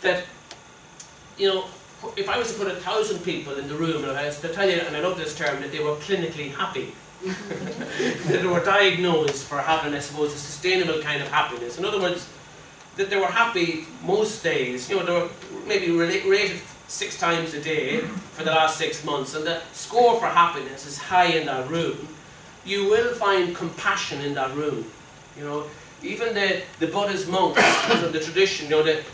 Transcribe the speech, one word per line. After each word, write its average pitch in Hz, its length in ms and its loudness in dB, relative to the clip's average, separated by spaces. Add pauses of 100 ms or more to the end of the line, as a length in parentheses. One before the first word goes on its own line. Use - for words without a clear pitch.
that, 180 220 2 (1120)
you 196 100 4
know, 190 180 2 (520)
if 196 100 -2
I 202 100 0
was 220 160 0
to 196 60 -6
put 196 80 -2
a 180 80 -2
thousand 208 480 0
people 147 340 -4
in 139 120 -6
the 147 60 -6
room, 160 280 0
and 135 140 -4
I 143 80 -2
was 147 160 -6
to 165 80 -6
tell 196 200 2
you, 175 120 4
and 151 140 -4
I 151 40 -4
love 175 180 0
this 156 200 -6
term, 143 240 -2
that 143 100 -6
they 151 80 -4
were 151 160 0
clinically 151 580 -4
happy, - 400 -6 (140)
<laughs> - 160 -16
that - 1160 -2
they 180 60 2
were 175 160 2
diagnosed 175 840 4
for 143 140 -6
having, 151 340 0
I 143 60 -2
suppose, 147 340 -2
a - 40 -10
sustainable 175 640 0
kind 147 200 -4
of 143 80 -8
happiness. 123 480 -2
In 175 80 -2
other 208 160 0
words, 180 260 -2 (720)
that 196 120 -2
they 202 80 0
were 190 100 4
happy 170 580 0 (180)
most 208 400 0
days, 127 460 -2
you 196 80 2
know, 175 80 0
they 175 80 0
were 175 160 0 (360)
maybe 190 220 0
rela-, 170 420 2
rated 196 300 4 (280)
six - 300 -8
times 165 360 0
a 147 80 -8
day 151 400 0
for - 420 -8
the 156 80 2
last 160 260 4
six - 280 -4
months, 135 300 -4
and 156 120 -4
the 170 140 -2 (100)
score 233 480 4
for - 80 0
happiness - 580 2
is 147 120 -10
high 180 300 4
in 160 180 2
that 131 240 -2
room, 165 380 -2 (580)
you 202 240 0
will 233 260 4
find 190 400 2
compassion - 680 -2
in 143 140 -2
that 131 200 -2
room. 139 300 -2 (520)
You 143 80 -12
know, 147 180 -4 (400)
even 220 320 -2
the, 196 260 2 (180)
the 160 80 2
Buddhist 202 420 0
monks 190 340 4 (120)
<coughs> - 100 0
from 170 260 2
the 156 80 -2
tradition, 165 500 2
you - 20 -4
know, 156 120 6
the, 156 180 2 (120)